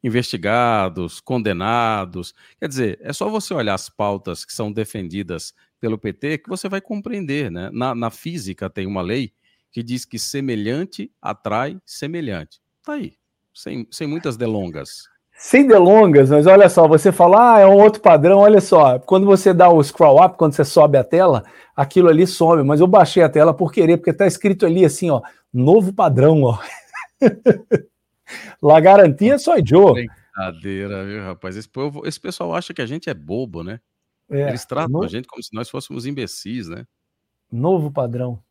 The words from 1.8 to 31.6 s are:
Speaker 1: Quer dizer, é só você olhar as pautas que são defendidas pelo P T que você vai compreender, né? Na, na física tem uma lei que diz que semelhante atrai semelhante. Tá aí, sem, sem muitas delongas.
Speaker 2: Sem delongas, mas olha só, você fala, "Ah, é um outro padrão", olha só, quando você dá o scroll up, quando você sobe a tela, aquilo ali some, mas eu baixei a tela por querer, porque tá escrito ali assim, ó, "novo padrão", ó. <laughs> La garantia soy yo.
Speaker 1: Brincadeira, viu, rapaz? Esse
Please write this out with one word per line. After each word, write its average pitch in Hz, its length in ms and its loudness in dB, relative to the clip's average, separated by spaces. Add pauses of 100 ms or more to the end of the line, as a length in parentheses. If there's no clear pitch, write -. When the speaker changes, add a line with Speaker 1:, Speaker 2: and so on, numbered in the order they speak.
Speaker 1:
Quer 165 120 -12
dizer, 127 320 -8
é - 100 -16
só 202 180 -10
você 214 240 -10
olhar 110 200 -6
as - 160 -12
pautas 101 560 -8
que - 80 -20
são 107 180 -10
defendidas 95 800 -12 (240)
pelo 113 200 -8
P 101 160 -10
T 147 240 -10
que - 100 -18
você 185 220 -12
vai 196 100 -10
compreender, 185 720 -12
né? 87 220 -14
Na, 123 200 -8
na 117 160 -8
física 104 600 -14
tem 95 180 -12
uma 98 140 -8
lei 110 320 -8 (400)
que 120 100 -12
diz 123 220 -12
que 117 120 -18
semelhante 135 960 -10 (100)
atrai 117 640 -8
semelhante. 139 760 -12 (200)
Tá 302 120 -14
aí, 285 220 -14 (380)
sem, - 380 -14
sem 160 160 -12
muitas 147 300 -8
delongas. 95 720 -10 (240)
Speaker 2:
Sem 277 340 0
delongas, 185 640 6
mas 147 160 4
olha 190 240 8
só, 170 180 4
você 160 240 4
fala, 214 440 4
"Ah, 208 40 6
é 196 60 8
um 196 100 8
outro 208 240 6
padrão", 170 400 4
olha 208 220 6
só, 139 380 2
quando 190 260 0
você 196 280 4
dá 175 160 6
o 160 140 4
scroll 147 400 4
up, 180 140 0
quando 156 160 -2
você 156 100 -2
sobe 143 360 2
a 123 40 -2
tela, 160 400 0 (320)
aquilo 170 340 2
ali 165 180 2
some, 165 360 0
mas 147 160 0
eu 175 60 4
baixei 180 380 2
a 156 60 2
tela 156 220 2
por 156 220 -6
querer, 170 240 2
porque 170 160 -4
tá 196 140 -2
escrito 185 400 -2
ali 175 180 2
assim, 160 240 -4
ó, 127 120 -2 (300)
"novo 175 400 2
padrão", 156 520 2
ó. 113 160 -2 (600)
<laughs> - 680 -2 (720)
La 151 180 6
garantia 196 600 4
soy 302 280 0
yo. 165 260 6
Speaker 1:
Brincadeira, 98 1120 -10
viu, 101 180 -14
rapaz? 92 320 -14
Esse 110 120 -18